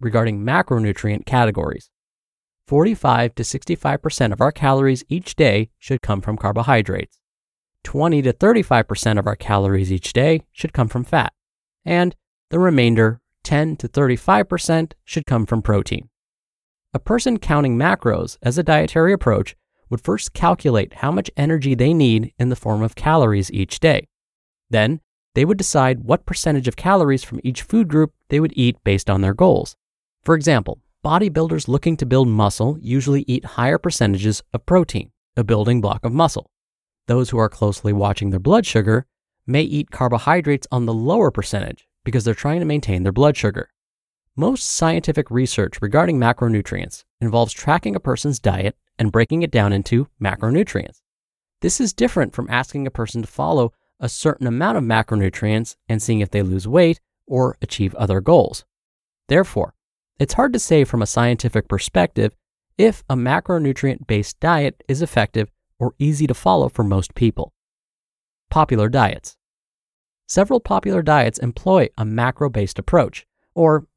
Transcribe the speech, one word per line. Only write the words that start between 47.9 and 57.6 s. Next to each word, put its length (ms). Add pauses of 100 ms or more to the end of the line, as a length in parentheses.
a 40
person's 380
diet 380 (220)
and 140
breaking 300
it 80
down 220
into 360 (140)
macronutrients. 800 (600)
This 200
is 120
different 420
from 140
asking 380
a 40
person 320
to 60
follow 440 (280)
a 80
certain 380
amount 320
of 60
macronutrients 920 (120)
and 120
seeing 200
if 100
they 120
lose 240
weight 340 (260)
or 340